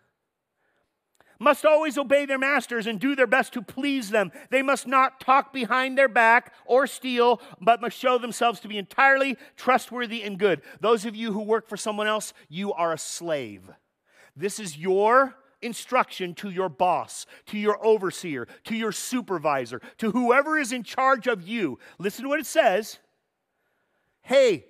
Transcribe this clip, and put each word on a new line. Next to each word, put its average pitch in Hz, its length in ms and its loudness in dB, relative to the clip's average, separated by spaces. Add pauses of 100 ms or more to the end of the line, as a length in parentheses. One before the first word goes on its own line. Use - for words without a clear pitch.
(1400)
must 269 260 2
always 311 320 4
obey 285 300 2
their 269 120 -2
masters 262 480 -2
and 220 140 -4
do 277 140 0
their 262 120 2
best 240 280 0
to 247 80 -8
please 262 480 -6
them. 208 200 0 (200)
They 262 100 2
must 269 260 -2
not 262 340 0
talk 269 340 2
behind 254 420 -2
their 269 120 4
back 226 460 4 (120)
or 254 200 4
steal, 240 540 0 (180)
but 196 220 4
must 226 180 -8
show 254 200 0
themselves 233 420 -2
to 214 80 -16
be 214 80 -10
entirely 269 640 2 (180)
trustworthy 233 680 -2
and 202 160 -8
good." 180 240 2 (180)
Those 214 240 2
of 226 100 -8
you 220 180 -6
who 202 80 -4
work 214 280 -2
for 202 100 -10
someone 214 280 -4
else, 214 280 -4 (140)
you 196 240 -6
are 165 200 -2
a 156 60 -6
slave. 117 720 -8 (640)
This 196 240 -8
is 170 200 -12
your 214 600 2 (240)
instruction 214 720 -4
to 202 140 -10
your 185 200 -4
boss, 151 560 -2 (200)
to 208 120 -8
your 208 260 0
overseer, 180 640 0 (180)
to 220 100 -8
your 220 180 -4
supervisor, 147 880 -4 (180)
to 220 140 -2
whoever 254 460 2
is 247 140 -4
in 254 100 -6
charge 262 440 0
of 202 200 -2
you. 202 320 -4 (200)
Listen 202 240 -6
to 269 60 -6
what 294 120 -2
it 269 60 -10
says. 220 520 2 (1200)
"Hey, 247 480 2